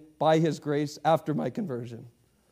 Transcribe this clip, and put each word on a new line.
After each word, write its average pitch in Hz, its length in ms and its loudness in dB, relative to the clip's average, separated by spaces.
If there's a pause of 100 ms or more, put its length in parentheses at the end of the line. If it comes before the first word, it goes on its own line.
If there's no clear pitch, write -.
(180)
by 156 200 4
his 156 200 0
grace 147 460 -4
after 156 300 2
my 123 160 -4
conversion." 123 560 -8 (460)